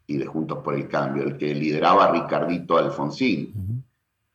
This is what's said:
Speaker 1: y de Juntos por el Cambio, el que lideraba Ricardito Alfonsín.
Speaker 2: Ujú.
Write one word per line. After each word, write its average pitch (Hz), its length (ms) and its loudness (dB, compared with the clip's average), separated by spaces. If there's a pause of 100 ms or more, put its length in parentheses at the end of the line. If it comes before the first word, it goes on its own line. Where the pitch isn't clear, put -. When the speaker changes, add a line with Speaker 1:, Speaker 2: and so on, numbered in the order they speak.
Speaker 1:
y 73 120 -2
de 67 80 -2
Juntos 78 360 -4
por 73 120 -2
el 71 120 -2
Cambio, 69 380 -2
el 69 140 -4
que 73 160 -2
lideraba 80 580 4
Ricardito 85 640 0
Alfonsín. 73 800 0
Speaker 2:
Ujú. 104 260 -4 (520)